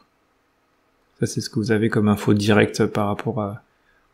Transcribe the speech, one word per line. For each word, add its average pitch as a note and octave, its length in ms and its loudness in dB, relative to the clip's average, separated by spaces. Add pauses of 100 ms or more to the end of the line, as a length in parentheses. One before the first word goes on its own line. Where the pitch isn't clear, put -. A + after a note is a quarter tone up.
(1200)
Ça, - 60 0
c'est - 140 -6
ce - 80 -10
que - 120 -6
vous G#2+ 120 -4
avez A2 160 2
comme G#2+ 200 2
info G#2 260 2
directe G#2+ 520 2
par G#2 200 -2
rapport G#2+ 340 -4
à, G#2 220 -8 (520)